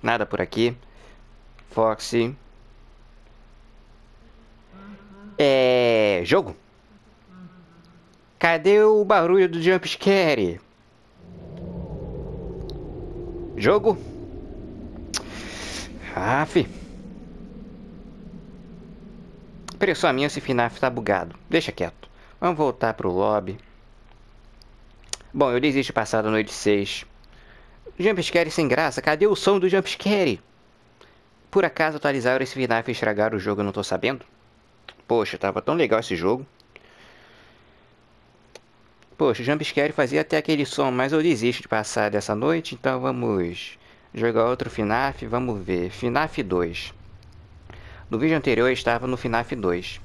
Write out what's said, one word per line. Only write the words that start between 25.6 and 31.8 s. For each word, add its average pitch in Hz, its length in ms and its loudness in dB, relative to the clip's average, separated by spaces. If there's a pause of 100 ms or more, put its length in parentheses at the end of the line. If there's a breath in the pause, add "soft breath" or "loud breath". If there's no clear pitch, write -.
desisto 135 280 2
de - 40 -8
passar 110 300 0
da 107 80 0
noite 110 220 0
seis. - 520 0 (960 soft breath)
Jump 185 240 2
scare 170 280 0
sem 156 160 2
graça. 135 360 0
Cadê 156 240 4
o 202 100 4
som 196 220 4
do 185 100 2
jump 185 200 2
scare? 185 520 0 (1120 soft breath)
Por 196 140 4
acaso 156 320 0